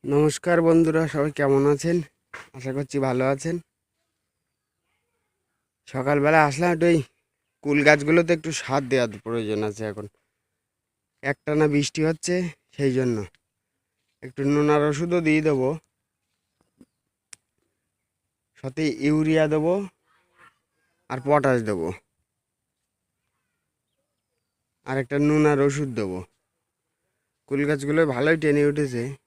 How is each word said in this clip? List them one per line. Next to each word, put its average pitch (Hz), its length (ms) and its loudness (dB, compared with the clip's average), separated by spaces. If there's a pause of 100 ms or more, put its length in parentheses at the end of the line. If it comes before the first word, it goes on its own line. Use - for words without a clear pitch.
নমস্কার 151 500 2 (100)
বন্ধুরা, 160 360 4 (100)
সবাই 147 260 -2
কেমন 139 240 4 (100)
আছেন? 170 240 -2 (600)
আশা 131 180 -10
করছি 143 220 -6 (100)
ভালো 127 160 0 (100)
আছেন। 165 220 -6 (2500)
সকালবেলা 143 540 2
আসলাম, 156 280 0
একটু 165 180 0
এই 160 60 4 (640)
কুল 143 240 0
গাছগুলোতে 156 500 4
একটু 160 120 -8 (120)
সার 139 200 -2 (100)
দেওয়ার 123 180 2 (160)
প্রয়োজন 110 420 -4
আছে। 107 240 -8
এখন 104 140 -12 (1160)
একটানা 151 500 0
বৃষ্টি 147 340 -2
হচ্ছে, 170 280 -4 (400)
সেই 139 220 0
জন্য 123 200 0 (1080)
একটু 131 160 -12 (100)
নোনার 147 380 2
ওষুধও 170 380 -2
দিয়ে 156 200 2
দেবো, 131 220 0 (3000)
সাথে 135 240 -8 (240)
ইউরিয়া 156 460 2
দেবো 156 200 0 (1400)
আর 131 160 -8
পটাশ 139 300 2 (120)
দেবো, 85 180 -4 (3000)
আর 131 160 -4
একটা 143 140 -4 (100)
নোনার 151 400 4
ওষুধ 139 220 -4 (100)
দেবো। 92 200 -6 (1300)
কুল 139 220 -2
গাছগুলো 147 320 0 (120)
ভালোই 151 300 0
টেনে 147 300 2
উঠেছে। 127 300 -4 (240)